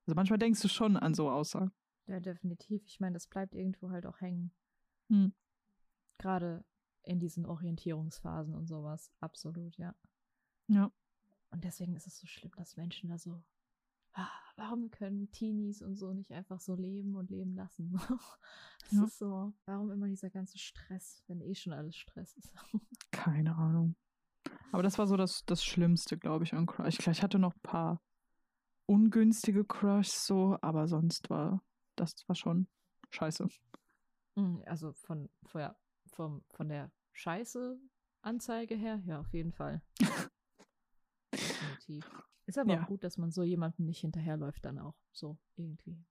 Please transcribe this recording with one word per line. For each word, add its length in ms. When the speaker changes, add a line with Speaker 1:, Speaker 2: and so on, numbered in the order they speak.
Speaker 1:
Also 100
manchmal 240
denkst 220
du 80
schon 280
an 160
so 160
Aussagen. 420
Speaker 2:
Ja, 120
definitiv. 680
Ich 140
meine, 140
das 140
bleibt 280
irgendwo 340
halt 160
auch 160
hängen. 300
Speaker 1:
Hm. 240
Speaker 2:
Gerade 440
in 160
diesen 260
Orientierungsphasen 1080
und 120
sowas. 520
Absolut, 580
ja. 160
Speaker 1:
Ja. 240
Speaker 2:
Und 120
deswegen 320
ist 120
es 100
so 100
schlimm, 300
dass 200
Menschen 320
da 80
so, 260
ah, 140
warum 340
können 420
Teenies 500
und 140
so 180
nicht 180
einfach 280
so 160
leben 400
und 160
leben 240
lassen? 380
<laughs> 460
Das 120
Speaker 1:
Ja. 60
Speaker 2:
ist 120
so, 340
warum 240
immer 180
dieser 220
ganze 300
Stress, 640
wenn 160
eh 140
schon 180
alles 220
Stress 420
ist? 160
<laughs> 580
Speaker 1:
Keine 440
Ahnung. 400
Aber 120
das 160
war 80
so 100
das, 300
das 180
Schlimmste, 540
glaub 240
ich, 100
an 140
Crush. 320
Ich, 80
ich 160
hatte 160
noch 160
ein 80
paar 360
ungünstige 760
Crushs 640
so, 340
aber 260
sonst 440
war, 320
das 180
war 80
schon 320
scheiße. 380
Speaker 2:
Mm, 220
also 260
von, 360
von, 140
ja, 140
vom, 400
von 180
der 220
Scheiße-Anzeige 1600
her, 320
ja, 140
auf 120
jeden 180
Fall. 300
Speaker 1:
<laughs> 320
Speaker 2:
Definitiv. 760
Ist 120
aber 160
Speaker 1:
Ja. 100
Speaker 2:
auch 40
gut, 160
dass 140
man 140
so 120
jemandem 420
nicht 160
hinterherläuft 640
dann 140
auch 160
so 260
irgendwie. 560